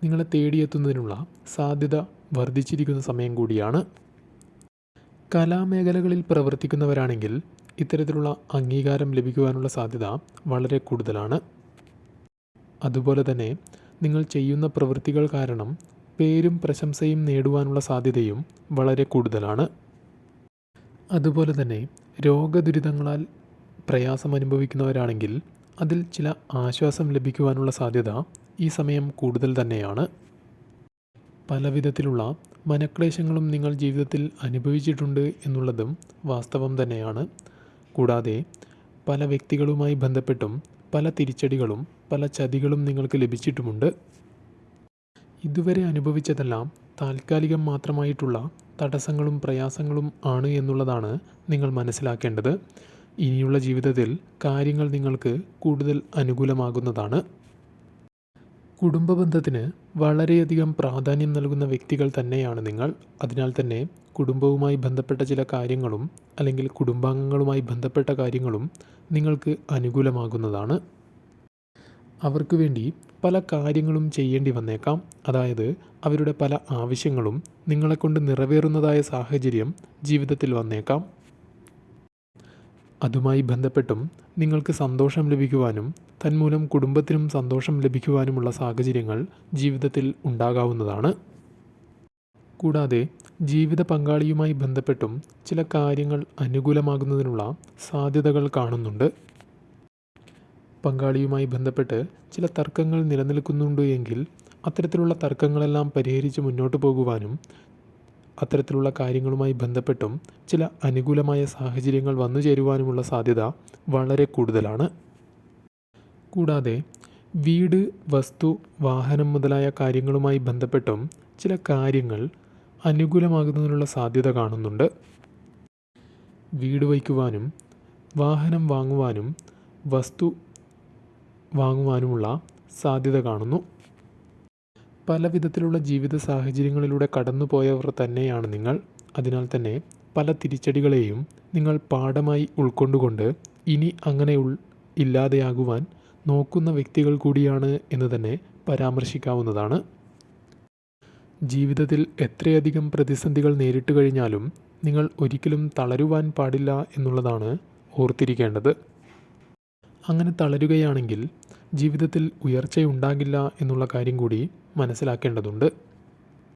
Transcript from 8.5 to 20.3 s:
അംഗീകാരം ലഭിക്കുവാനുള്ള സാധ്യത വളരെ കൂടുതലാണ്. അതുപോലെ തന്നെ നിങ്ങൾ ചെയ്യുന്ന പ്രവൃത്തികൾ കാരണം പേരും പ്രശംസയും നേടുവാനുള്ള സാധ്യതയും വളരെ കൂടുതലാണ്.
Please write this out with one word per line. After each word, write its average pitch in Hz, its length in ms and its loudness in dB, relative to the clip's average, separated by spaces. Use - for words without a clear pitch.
അംഗീകാരം 139 580 0
ലഭിക്കുവാനുള്ള 131 560 0
സാധ്യത 117 380 -6
വളരെ 127 320 0
കൂടുതലാണ്. 113 600 -4
അതുപോലെ 131 380 2
തന്നെ 120 280 -2
നിങ്ങൾ 156 200 0
ചെയ്യുന്ന 143 440 0
പ്രവൃത്തികൾ 143 640 0
കാരണം 123 360 -4
പേരും 165 420 4
പ്രശംസയും 156 640 0
നേടുവാനുള്ള 139 560 2
സാധ്യതയും 127 580 0
വളരെ 135 320 2
കൂടുതലാണ്. 113 600 0